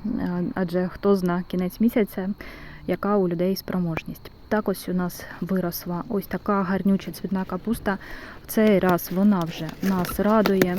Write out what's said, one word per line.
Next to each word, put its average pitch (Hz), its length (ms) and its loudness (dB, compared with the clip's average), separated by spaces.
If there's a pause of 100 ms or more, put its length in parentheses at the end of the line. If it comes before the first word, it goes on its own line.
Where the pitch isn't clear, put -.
(540)
адже 180 340 0
хто 202 280 2
зна 180 320 0
кінець 180 320 -2
місяця, 208 480 2 (580)
яка 196 300 0
у 185 120 4
людей 180 280 0
спроможність. - 760 -4 (180)
Так 214 200 0
ось 185 200 -4
у 180 60 -2
нас 180 300 -2 (160)
виросла 175 680 -4
ось 196 180 -2
така 196 360 -2
гарнюча 190 480 0
цвітна 190 340 -4
капуста. 196 540 -4 (480)
В - 0 -
цей 214 320 6
раз 180 360 2
вона 196 260 6
вже 165 260 -4 (160)
нас 185 380 0
радує, 196 580 4